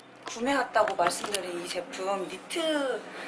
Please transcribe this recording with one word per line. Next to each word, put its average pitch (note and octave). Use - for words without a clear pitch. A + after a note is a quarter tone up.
구매했다고 A#3
말씀드린 F3
이 -
제품, F#3+
니트, C#4+